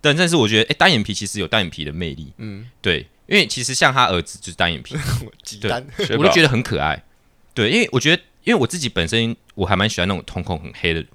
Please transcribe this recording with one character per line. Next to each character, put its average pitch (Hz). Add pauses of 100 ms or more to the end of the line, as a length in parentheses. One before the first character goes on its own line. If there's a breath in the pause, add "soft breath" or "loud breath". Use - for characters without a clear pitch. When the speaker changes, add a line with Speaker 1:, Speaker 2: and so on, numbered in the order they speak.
Speaker 1:
但， 147
但 175
是 170
我 123
觉 110
得， -
哎， -
单 185
眼 113
皮 101
其 101
实 104
有 85
单 110
眼 87
皮 76
的 73
魅 85
力。 69
Speaker 2:
嗯。 107 (140)
Speaker 1:
对， 80 (180)
因 -
为 151
其 127
实 131
像 135
他 127
儿 87
子 -
就 -
是 -
单 87
眼 71
皮。 143 (220)
Speaker 2:
<laughs> 113
鸡 107
蛋。 123
Speaker 1:
对， 202
Speaker 3:
确 110
保。 147
Speaker 1:
我 190
就 -
觉 170
得 147
很 120
可 95
爱。 76 (520)
对， 113
因 226
为 -
我 127
觉 160
得， - (220)
因 233
为 208
我 117
自 180
己 139
本 85
身 113 (200)
我 98
还 95
蛮 101
喜 -
欢 90
那 101
种 90
瞳 90
孔 82
很 80
黑 85
的 80 (120)